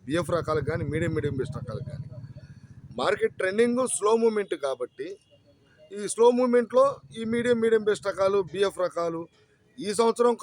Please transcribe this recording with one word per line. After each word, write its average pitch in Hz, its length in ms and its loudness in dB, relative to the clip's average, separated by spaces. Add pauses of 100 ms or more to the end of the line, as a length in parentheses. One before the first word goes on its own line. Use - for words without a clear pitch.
బీఎఫ్ 165 280 -2
రకాలకు 156 340 -2
కానీ, 160 220 -4
మీడియం, 160 260 -2
మీడియం 147 220 -4
బెస్ట్ - 200 -6
రకాలకు - 300 -10
కానీ. - 180 -12 (920)
మార్కెట్ 202 420 0
ట్రెండింగ్ 233 400 2 (160)
స్లో 208 240 2
మూవ్‌మెంట్ 214 420 0
కాబట్టి, 131 440 -6 (840)
ఈ 202 220 -8
స్లో 226 140 6 (120)
మూవ్‌మెంట్‌లో 247 460 4 (340)
ఈ 226 140 -6
మీడియం, 233 320 2
మీడియం 220 240 4
బెస్ట్ 202 220 -2
రకాలు, 196 280 2 (140)
బీఎఫ్ 190 320 0
రకాలు, 170 360 -4 (580)
ఈ 180 100 -8 (100)
సంవత్సరం 233 440 4